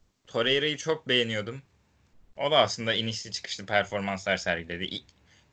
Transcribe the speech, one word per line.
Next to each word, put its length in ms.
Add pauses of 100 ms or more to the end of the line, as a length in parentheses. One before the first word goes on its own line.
(260)
Torreira'yı 500
çok 320
beğeniyordum. 540 (760)
O 140
da 80
aslında 360
inişli 360
çıkışlı 360
performanslar 720
sergiledi. 480
İ-, 200 (480)